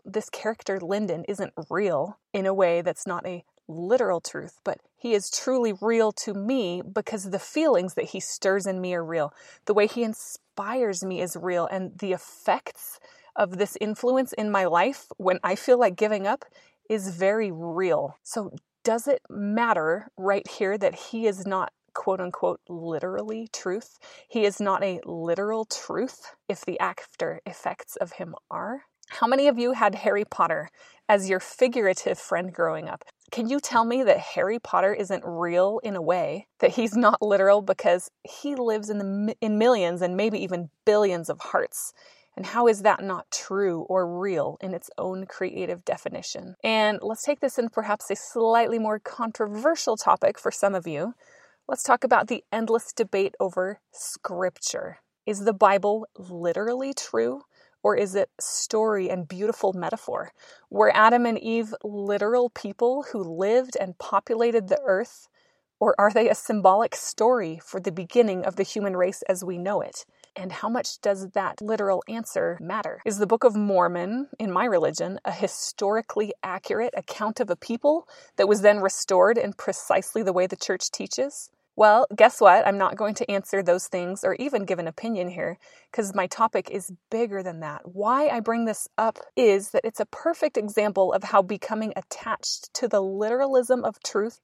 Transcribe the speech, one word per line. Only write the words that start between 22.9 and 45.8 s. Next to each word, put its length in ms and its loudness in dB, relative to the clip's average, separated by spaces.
truth? 460 -8
He 160 0
is 160 0
not 240 0
a 200 -4
literal 600 -4
truth 720 -8
if 160 -6
the 140 -6
after 640 -6
effects 520 -10
of 160 -6
him 240 -12
are? 340 -8
How 180 0
many 220 4
of 100 4
you 140 0
had 240 2
Harry 280 0
Potter 440 0
as 200 4
your 120 2
figurative 800 0
friend 340 -4
growing 360 -2
up? 160 -12
Can 160 -4
you 120 0
tell 240 2
me 200 0
that 140 8
Harry 400 -2
Potter 360 0
isn't 300 -4
real 580 0
in 140 -6
a 60 -6
way, 440 -2
that 120 6
he's 240 -2
not 260 4
literal 380 6
because 480 0
he 320 -10
lives 340 -2
in 100 -4
the 60 -4
mi-, 360 -2
in 180 0
millions 420 4
and 160 -2
maybe 260 0
even 280 -6
billions 440 4
of 120 -6
hearts? 520 -4
And 100 -10
how 220 2
is 140 2
that 200 4
not 280 -8
true 580 -2
or 300 0
real 420 -2
in 140 -8
its 240 -12
own 280 -6
creative 580 -6